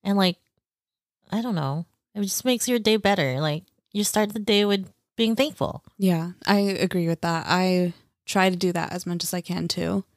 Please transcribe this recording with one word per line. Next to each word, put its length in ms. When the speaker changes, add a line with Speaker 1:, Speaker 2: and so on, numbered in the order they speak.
Speaker 1:
And, 140
like, 200
I 100
don't 140
know, 300
it 80
just 240
makes 220
your 120
day 180
better. 420
Like, 240
you 120
start 300
the 60
day 260
with 260
being 200
thankful. 480
Speaker 2:
Yeah, 340
I 140
agree 480
with 140
that. 260
I 460
try 240
to 40
do 180
that 200
as 140
much 160
as 100
I 80
can 260
too. 360